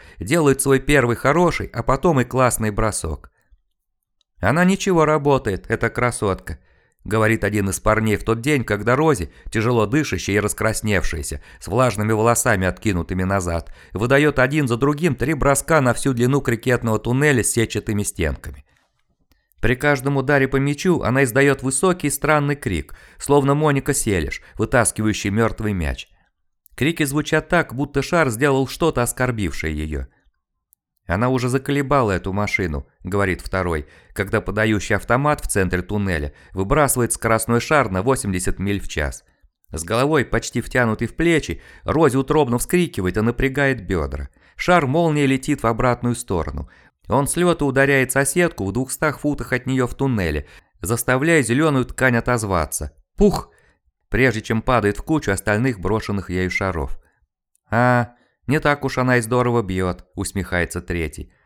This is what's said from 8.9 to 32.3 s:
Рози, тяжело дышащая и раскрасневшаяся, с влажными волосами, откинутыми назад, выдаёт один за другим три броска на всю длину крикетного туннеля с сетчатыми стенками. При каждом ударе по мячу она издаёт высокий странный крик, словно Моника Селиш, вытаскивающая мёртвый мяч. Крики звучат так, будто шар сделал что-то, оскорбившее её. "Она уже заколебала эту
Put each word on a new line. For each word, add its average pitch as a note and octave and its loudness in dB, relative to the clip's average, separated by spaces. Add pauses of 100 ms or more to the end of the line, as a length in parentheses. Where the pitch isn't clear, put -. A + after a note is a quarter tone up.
Рози, C3+ 0 (200)
тяжело A2 2
дышащая G2+ -2
и - 4
раскрасневшаяся, G2+ -2 (180)
с - -16
влажными G#2+ 0
волосами, A2 2
откинутыми F#2 -2
назад, F2 -2 (200)
выдаёт C3+ 2
один C#3 2
за A#2 0
другим C#3+ 0
три D#3 -2
броска C#3 2
на B2 2
всю C3+ 0
длину B2 2
крикетного A#2 0
туннеля C3 2
с - -2
сетчатыми G#2+ -2
стенками. D2 -6 (960)
При A#2+ 2
каждом C#3 0
ударе C3+ 2
по C3+ -2
мячу C#3+ 0
она B2+ 2
издаёт C3+ 2
высокий F3 0
странный D3 0
крик, F2+ -6 (220)
словно C#3+ 4
Моника D3 2
Селиш, F2+ -2 (160)
вытаскивающая G#2+ 0
мёртвый G#2+ 0
мяч. D2+ -4 (680)
Крики D#3 0
звучат D3+ 0
так, E3 0
будто C#3 -2
шар D#3+ 0
сделал C3 2
что-то, D#3+ -2
оскорбившее G#2+ -2
её. D2+ -6 (1000)
"Она A2 0
уже B2+ 0
заколебала C3+ 0
эту F#2 -2